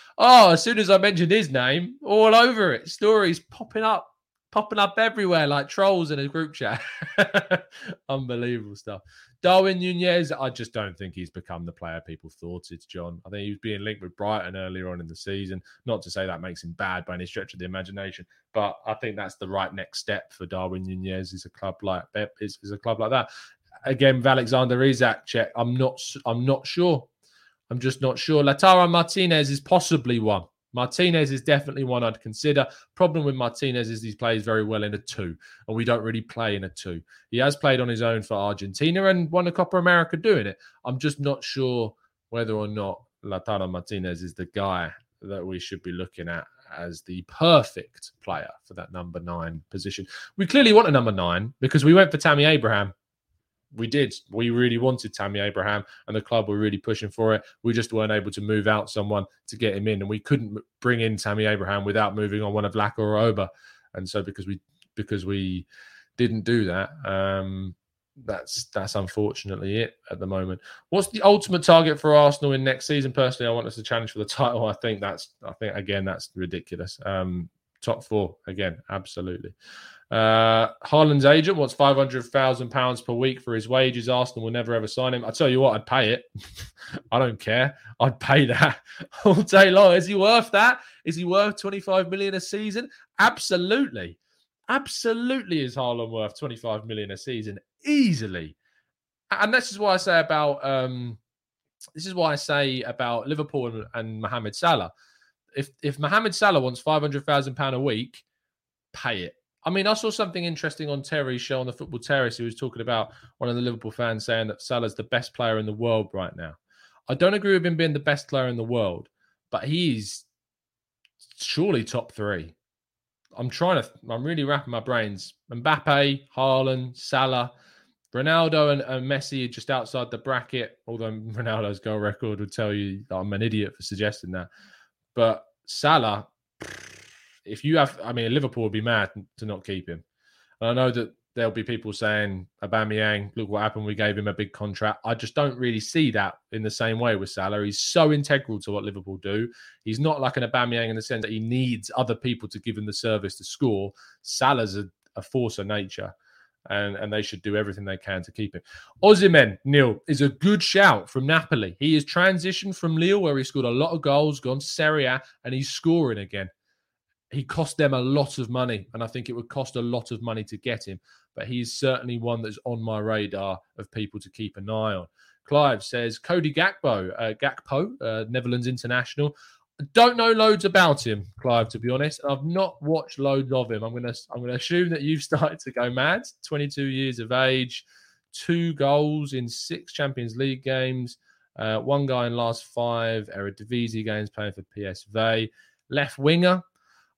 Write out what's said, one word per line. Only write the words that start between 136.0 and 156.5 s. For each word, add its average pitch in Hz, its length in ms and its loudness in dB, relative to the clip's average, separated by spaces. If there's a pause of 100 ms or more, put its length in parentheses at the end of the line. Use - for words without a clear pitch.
if 107 160 -12
you 156 120 4
have, 139 260 2
I 120 100 -8
mean, 117 200 -2
Liverpool 131 300 -2
would 107 100 -2
be 110 80 -2
mad 107 300 2 (280)
to 110 80 -12
not 98 180 -10
keep 95 240 -8
him. 82 160 -12 (560)
And 113 100 0
I 120 40 0
know 127 160 2
that 117 240 -6 (200)
there'll 117 160 0
be 110 120 -6
people 110 300 -6
saying, 104 540 -2 (160)
"Aubameyang, 107 760 -2
look 110 120 -6
what 104 140 -2
happened. 107 220 -2
We 104 100 -6
gave 104 240 0
him 104 100 -4
a 98 60 -4
big 95 180 -6
contract." 104 520 -4
I 117 100 -2
just 113 200 -10
don't 139 240 -2
really 120 220 -2
see 156 320 0
that 98 220 -2 (180)
in 110 100 -6
the 107 80 -4
same 113 280 -2
way 117 180 2
with 95 140 -6
Salah. 104 340 -4
He's 101 160 -6
so 156 320 4
integral 139 480 0
to 104 120 -10
what 104 120 -6
Liverpool 98 340 -10
do. 104 320 -4 (340)
He's 110 160 -4
not 151 200 0
like 127 160 -2
an 131 80 -2
Aubameyang 117 460 0
in 110 60 -4
the 110 60 -6
sense 113 200 -6
that 110 80 -4
he 110 100 -4
needs 120 560 -2
other 120 180 0
people 117 340 -6
to 104 120 -14
give 110 160 -8
him 104 100 -8
the 104 60 -8
service 101 460 -4
to 95 60 -20
score. 101 480 -4 (300)
Salah's 120 540 -2
a, 101 120 -8 (280)
a 101 60 -12
force 120 360 -4
of 98 80 -8
nature, 101 460 -8 (580)